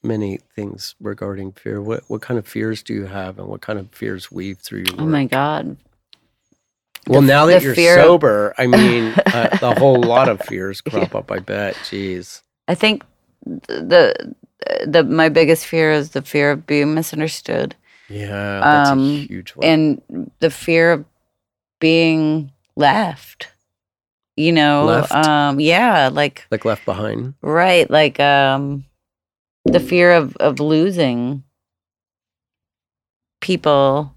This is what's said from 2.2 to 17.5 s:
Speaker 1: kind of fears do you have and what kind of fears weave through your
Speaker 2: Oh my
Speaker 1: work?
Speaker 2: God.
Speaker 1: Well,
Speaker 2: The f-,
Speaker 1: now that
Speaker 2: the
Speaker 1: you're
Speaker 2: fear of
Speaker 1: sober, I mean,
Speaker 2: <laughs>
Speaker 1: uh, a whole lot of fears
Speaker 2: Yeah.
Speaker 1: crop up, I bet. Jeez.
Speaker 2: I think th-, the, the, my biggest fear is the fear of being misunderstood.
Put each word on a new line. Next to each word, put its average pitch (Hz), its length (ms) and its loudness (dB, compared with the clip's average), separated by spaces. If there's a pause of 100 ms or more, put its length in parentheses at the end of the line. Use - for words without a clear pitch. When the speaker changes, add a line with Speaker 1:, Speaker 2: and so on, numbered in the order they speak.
Speaker 1:
kind 123 160 -6
of 104 80 -14
fears 110 340 -8
do - 120 -12
you 101 120 -8
have 95 320 -12
and 95 100 -16
what 101 140 -14
kind 107 160 -10
of 101 140 -14
fears 101 400 -12
weave 95 260 -12
through - 300 -14
your - 140 -6
Speaker 2:
Oh 156 40 -4
my 151 180 -2
Speaker 1:
work? 127 80 -6
Speaker 2:
God. 147 460 -4 (1300)
Speaker 1:
Well, 135 140 4
Speaker 2:
The 143 40 6
f-, 131 40 4
Speaker 1:
now 147 180 6
that 175 120 8
Speaker 2:
the 139 60 -2
Speaker 1:
you're 131 100 -2
Speaker 2:
fear 170 240 6
of 151 60 8
Speaker 1:
sober, 120 520 4
I 127 80 0
mean, 120 480 2
Speaker 2:
<laughs> - 140 0
Speaker 1:
uh, 117 220 0 (120)
a 120 160 0
whole 131 240 4
lot 120 280 2
of 104 120 -4
fears 95 440 -10
Speaker 2:
Yeah. 151 60 -10
Speaker 1:
crop 95 240 -6
up, 101 160 -8
I 98 80 -6
bet. 101 360 -6
Jeez. 95 680 -10 (260)
Speaker 2:
I 175 80 -2
think 214 280 -2 (420)
th-, - 160 -14 (260)
the, 120 480 4 (500)
the, 156 180 2
my 160 260 2
biggest 160 360 2
fear 160 260 0
is 151 200 -2
the 139 100 -6
fear 143 300 -2
of 151 140 -6
being 147 280 0
misunderstood. 156 840 -6 (340)